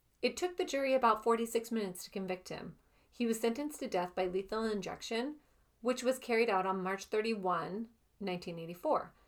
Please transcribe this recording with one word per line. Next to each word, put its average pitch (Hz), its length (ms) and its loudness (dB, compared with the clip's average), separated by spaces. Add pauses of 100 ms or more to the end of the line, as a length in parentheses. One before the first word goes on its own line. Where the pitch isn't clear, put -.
(220)
It 240 140 0
took 359 200 -2
the 370 80 0
jury 269 300 2
about 240 300 4
forty-six 226 460 2
minutes 202 340 -2
to - 60 -14
convict 185 400 -6
him. - 240 -10 (360)
He - 160 -2
was 226 140 0
sentenced 277 400 -2
to 277 60 -4
death 180 280 0
by 185 120 0
lethal 196 440 -2
injection, 226 680 -4 (460)
which 247 200 0
was 254 160 2
carried 233 320 2
out 185 160 2
on 190 160 0
March 190 240 -2
thirty-one, 202 800 0 (340)
nineteen 180 380 -4
eighty-four. 175 540 0 (160)